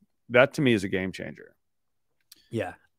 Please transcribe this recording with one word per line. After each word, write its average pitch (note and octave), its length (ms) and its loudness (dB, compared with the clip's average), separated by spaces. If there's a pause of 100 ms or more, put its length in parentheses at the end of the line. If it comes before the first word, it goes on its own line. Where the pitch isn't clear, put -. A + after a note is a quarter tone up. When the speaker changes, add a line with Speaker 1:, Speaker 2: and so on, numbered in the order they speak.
(300)
Speaker 1:
that B2 240 4
to - 60 -4
me C3 140 4
is G2 100 0
a G2+ 40 -6
game F#2 240 -4
changer. - 420 -16 (960)
Speaker 2:
Yeah, F#2+ 240 -6 (240)